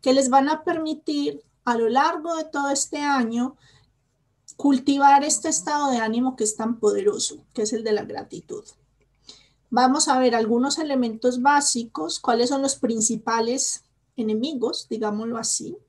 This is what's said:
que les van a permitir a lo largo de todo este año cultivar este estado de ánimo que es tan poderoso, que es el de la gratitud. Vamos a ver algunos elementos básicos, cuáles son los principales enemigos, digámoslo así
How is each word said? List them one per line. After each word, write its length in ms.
que 120
les 160
van 200
a 140
permitir 800
a 100
lo 140
largo 460
de 100
todo 240
este 280
año 580
cultivar 680
este 260
estado 420
de 80
ánimo 360
que 80
es 120
tan 240
poderoso, 720
que 80
es 120
el 100
de 100
la 100
gratitud. 600
Vamos 380
a 120
ver 160
algunos 440
elementos 640
básicos, 760
cuáles 300
son 120
los 140
principales 1080
enemigos, 720
digámoslo 480
así 400